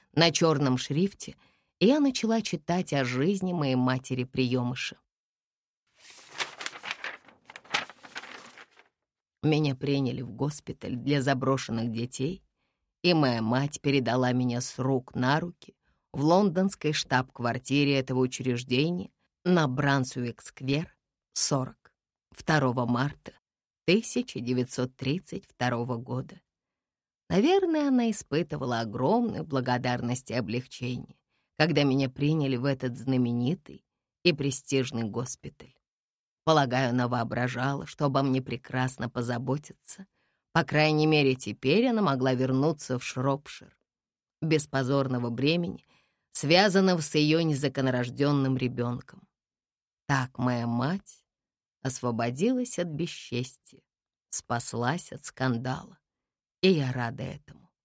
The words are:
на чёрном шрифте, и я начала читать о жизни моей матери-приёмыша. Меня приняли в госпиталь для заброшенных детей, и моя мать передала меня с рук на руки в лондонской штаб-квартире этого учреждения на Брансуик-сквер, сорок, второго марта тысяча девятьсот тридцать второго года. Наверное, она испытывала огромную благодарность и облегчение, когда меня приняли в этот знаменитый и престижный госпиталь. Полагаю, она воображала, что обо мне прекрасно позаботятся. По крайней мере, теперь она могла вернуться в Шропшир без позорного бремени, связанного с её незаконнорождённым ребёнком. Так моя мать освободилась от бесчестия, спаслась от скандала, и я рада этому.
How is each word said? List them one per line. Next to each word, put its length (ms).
на 180
чёрном 460
шрифте, 600
и 60
я 140
начала 420
читать 500
о 120
жизни 480
моей 220
матери-приёмыша. 1200
Меня 300
приняли 480
в 80
госпиталь 640
для 240
заброшенных 720
детей, 500
и 100
моя 300
мать 400
передала 500
меня 300
с 160
рук 360
на 240
руки 380
в 80
лондонской 720
штаб-квартире 1080
этого 220
учреждения 880
на 220
Брансуик-сквер, 1300
сорок, 580
второго 560
марта 460
тысяча 560
девятьсот 560
тридцать 480
второго 540
года. 420
Наверное, 600
она 220
испытывала 720
огромную 640
благодарность 840
и 40
облегчение, 840
когда 240
меня 260
приняли 480
в 80
этот 320
знаменитый 880
и 100
престижный 720
госпиталь. 720
Полагаю, 460
она 180
воображала, 800
что 180
обо 180
мне 200
прекрасно 640
позаботятся. 1000
По 100
крайней 440
мере, 280
теперь 540
она 140
могла 320
вернуться 640
в 60
Шропшир 720
без 240
позорного 640
бремени, 560
связанного 680
с 140
её 260
незаконнорождённым 1160
ребёнком. 680
Так 320
моя 280
мать 580
освободилась 960
от 100
бесчестия, 920
спаслась 840
от 120
скандала, 720
и 100
я 220
рада 300
этому. 480